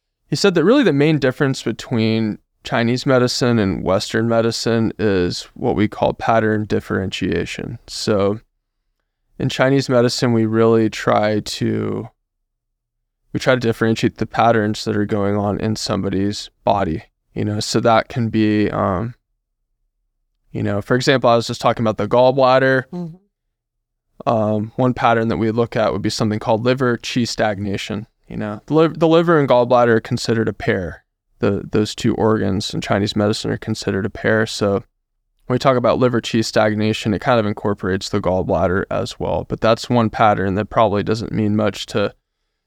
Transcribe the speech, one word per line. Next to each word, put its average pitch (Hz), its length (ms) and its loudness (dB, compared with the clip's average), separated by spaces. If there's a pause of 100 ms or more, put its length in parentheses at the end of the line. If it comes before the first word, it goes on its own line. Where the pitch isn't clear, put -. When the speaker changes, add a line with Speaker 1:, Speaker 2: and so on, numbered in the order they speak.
(280)
Speaker 1:
he 156 80 -4
said 196 180 2
that 156 100 2
really 269 180 4
the 196 100 4
main 147 260 4
difference 135 440 0
between 110 760 -2 (260)
Chinese 120 420 -2
medicine 123 520 2
and 95 260 0
Western 110 440 -2
medicine 113 680 0
is 92 440 0 (120)
what 113 220 -2
we 104 100 2
call - 280 0
pattern 110 500 0
differentiation. 98 1200 -4
So 104 540 -2 (1000)
in 127 100 -2
Chinese 135 400 2
medicine, 123 440 2
we 113 140 2
really 113 440 2
try 107 500 0
to, 107 680 -4 (1200)
we 139 60 -4
try 131 160 2
to 123 60 0
differentiate 113 560 0
the 110 100 -4
patterns 110 580 0
that 107 120 -2
are 104 100 0
going 101 300 0
on 101 240 -2
in 107 160 -2
somebody's 98 760 -4 (140)
body, 98 400 0 (300)
you 110 100 -4
know, 107 160 -4
so - 200 -2
that 113 280 2
can 113 220 -4
be, 107 400 2
um, 101 440 -4 (1400)
you 113 120 -6
know, 104 180 -2
for 123 160 0
example, 127 340 2
I 117 60 6
was 117 100 0
just 120 140 -8
talking 117 240 0
about 107 140 0
the 104 100 -4
gallbladder. 131 800 4
Speaker 2:
Mm-hmm. 175 260 -12 (1120)
Speaker 1:
Um, 107 480 0
one 127 180 2
pattern 117 340 2
that 98 80 0
we 110 140 0
look 117 260 -2
at 110 160 0
would 98 100 -4
be 107 80 -2
something 107 280 -2
called 113 260 -2
liver 123 320 0
qi - 320 -2
stagnation. 101 800 -4 (200)
You 117 120 -12
know, 107 280 -8
the 143 80 -2
liv-, 160 240 2
the 165 80 2
liver 165 320 4
and 139 100 2
gallbladder 123 400 4
are 113 120 4
considered 113 480 -2
a 104 60 -4
pair. 95 500 -4 (360)
The, 101 300 0
those 107 240 0
two - 200 0
organs 104 580 0
in - 80 -6
Chinese 104 340 -2
medicine 107 360 -2
are 110 80 -4
considered 104 480 -4
a 101 40 -6
pair. 110 360 -2
So 101 300 -2 (680)
when 123 120 -4
we - 20 2
talk 131 180 2
about 117 220 2
liver 123 240 2
qi 113 200 0
stagnation, 107 720 0
it 90 80 -2
kind 123 180 2
of 107 60 2
incorporates 101 640 -4
the 104 140 -2
gallbladder 90 680 0
as 101 300 -6
well. 87 260 -4
But - 140 -8
that's 113 300 0
one 117 180 2
pattern 101 460 2
that 104 160 -4
probably 104 320 2
doesn't 110 300 -4
mean 107 220 0
much 107 320 -2
to 101 280 -4 (520)